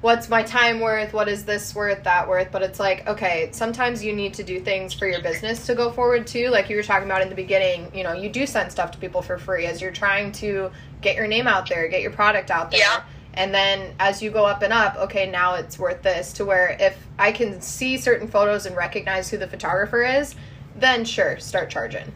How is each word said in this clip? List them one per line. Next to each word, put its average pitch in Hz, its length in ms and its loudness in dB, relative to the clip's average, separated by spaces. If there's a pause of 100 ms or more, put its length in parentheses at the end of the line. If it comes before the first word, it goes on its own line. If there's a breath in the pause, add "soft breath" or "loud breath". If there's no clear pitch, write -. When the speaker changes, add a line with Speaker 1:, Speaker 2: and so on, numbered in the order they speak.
Speaker 1:
what's 233 280 4
my 226 140 4
time 233 380 2
worth? 214 320 0
What 214 140 2
is 202 180 -4
this 208 280 -4
worth, 202 300 -2
that 175 240 4
worth? 185 240 2
But 190 100 -2
it's 190 180 -2
like, 190 280 0
okay, 180 460 0
sometimes 233 500 -2
you 214 100 -2
need 202 220 -4
to 202 80 -10
do 185 160 -6
things 190 340 -4
for 202 140 -2
your 175 140 -2
business 214 440 -4
to 247 80 0
go 240 180 2
forward 240 360 2
too. 240 220 -2
Like 208 200 4
you 208 60 -2
were 208 80 0
talking 196 240 2
about 190 160 0
in 185 60 -2
the 185 60 -10
beginning, 185 600 0
you 190 80 -6
know, 170 100 -2
you 196 160 -6
do 247 160 -2
send 196 260 -2
stuff 175 200 -2
to - 80 -18
people 180 240 -4
for - 160 -6
free 175 260 -2
as 170 160 -6
you're 185 120 -6
trying 202 400 0
to 196 360 -4 (320 loud breath)
get 196 140 2
your 214 120 0
name 233 200 2
out 190 220 2
there, 165 180 0
get 175 140 0
your - 100 -4
product 208 400 2
out 165 180 0
there. 214 120 4
Speaker 2:
Yeah. 208 200 4 (320 loud breath)
Speaker 1:
And 196 200 0
then 196 460 2
as 196 220 2
you 214 80 -4
go 214 160 4
up 202 160 2
and 202 100 2
up, 214 260 4
okay, 196 320 0
now 180 260 2
it's 160 240 -8
worth 180 240 -2
this, 180 300 0
to 202 120 -4
where 180 340 4
if 196 180 4 (200)
I 208 140 4
can 208 300 -2
see 262 360 -4
certain 240 300 2
photos 208 400 2
and 180 100 -8
recognize 185 540 -2
who 208 60 -4
the 185 100 -4
photographer 196 560 0
is, 269 320 0 (400 loud breath)
then 240 280 4
sure, 175 360 0
start 170 320 -4
charging. - 440 -6